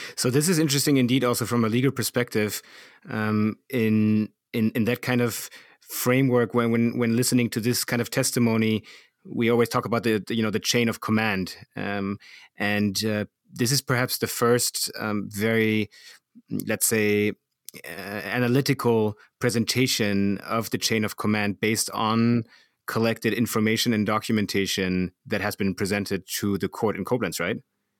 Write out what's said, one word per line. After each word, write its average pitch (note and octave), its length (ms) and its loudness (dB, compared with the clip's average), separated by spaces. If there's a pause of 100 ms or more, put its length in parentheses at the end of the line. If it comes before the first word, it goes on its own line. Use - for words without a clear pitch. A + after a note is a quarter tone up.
(160)
So - 140 0
this D3 180 4
is F#3 100 4
interesting D3 380 2
indeed, B2+ 300 4
also A#2+ 200 0
from A#2 200 2
a A2 40 2
legal B2 220 2
perspective, A2 680 -2 (480)
um, G#2+ 480 0 (120)
in, G#2+ 600 2 (240)
in, A2 180 0
in A2+ 140 0
that A#2+ 160 0
kind B2 200 0
of A#2 280 -4 (320)
framework, B2 720 2
when, A#2 180 2
when, A#2 260 2
when A#2 200 2
listening B2 340 2
to - 80 -4
this A#2+ 240 0
kind A#2+ 180 -2
of A2+ 80 -6
testimony, A2+ 720 0 (420)
we A2+ 240 0
always A#2 200 4
talk - 160 -2
about G2+ 180 -2
the, G#2+ 220 0
the, A#2 100 -6
you A2+ 80 0
know, A2 80 0
the G2+ 80 0
chain A#2+ 280 0
of A2 140 -4
command. G#2+ 560 -2 (180)
Um, G2+ 440 -6 (380)
and, G#2 460 0
uh, G#2 220 -2 (260)
this B2 200 0
is C#3 100 0
perhaps B2+ 360 -2
the A2+ 100 -2
first, - 720 0
um, G#2 300 -4
very, G#2+ 600 2 (600)
let's G#2 360 -4
say, G#2 460 2 (540)
uh, - 40 -16
analytical A2 1300 0 (220)
presentation G#2+ 1000 0
of A2 320 -4
the A#2+ 60 -2
chain A2 280 -2
of G#2 100 -6
command G#2 460 -2
based A2 300 0
on A2+ 520 2 (440)
collected A2+ 460 0
information A2 600 0
and G#2 120 0
documentation G2 1080 0 (140)
that G#2+ 160 -4
has G2+ 140 -2
been G2 180 -2
presented G2 540 -2
to G2+ 300 -2
the F#2 100 -2
court - 300 -2
in F#2+ 80 -6
Koblenz, G#2+ 340 -2
right? F2 180 -2 (420)